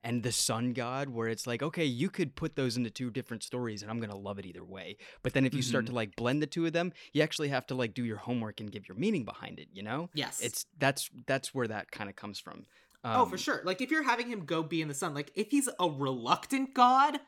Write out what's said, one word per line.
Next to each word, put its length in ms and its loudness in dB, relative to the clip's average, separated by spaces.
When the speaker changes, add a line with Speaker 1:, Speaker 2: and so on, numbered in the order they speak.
Speaker 1:
and 220 0
the 80 2
sun 400 2
god, 380 -2
where 180 0
it's 180 -2
like, 160 -2
okay, 220 0
you 260 2
could 240 -2
put 220 -6
those 220 0
into 120 0
two 220 -6
different 320 -6
stories 380 -4
and 100 -8
I'm 80 -2
gonna 160 -6
love 240 -6
it 60 -10
either 180 -12
way. 320 -10
But 100 0
then 120 6
if 80 2
you 80 0
start 220 2
Speaker 2:
Mm-hmm. 80 -4
Speaker 1:
to, 40 -4
like, 200 -2
blend 260 2
the 60 0
two 180 0
of 60 2
them, 220 0
you 100 2
actually 280 0
have 180 0
to, 80 -2
like, 180 0
do 120 -2
your 100 -2
homework 460 -4
and 100 -8
give 160 -12
your 80 -14
meaning 300 0
behind 340 -12
it, 140 -18
you 100 -12
know? 300 -4
Speaker 3:
Yes. 280 -4
Speaker 1:
It's, 240 -4
that's, 320 2
that's 280 -2
where 140 -2
that 240 -6
kinda 220 -8
comes 260 -10
from. 260 -12
Speaker 3:
Oh, 220 4
for 100 -6
Speaker 1:
Um, 20 -6
Speaker 3:
sure. 280 -2
Like, 160 0
if 100 0
you're 120 4
having 260 2
him 160 -6
go 180 2
be 180 0
in 60 -2
the 60 -4
sun, 200 -2
like, 220 -4
if 160 0
he's 160 4
a 80 6
reluctant 840 2
god 540 8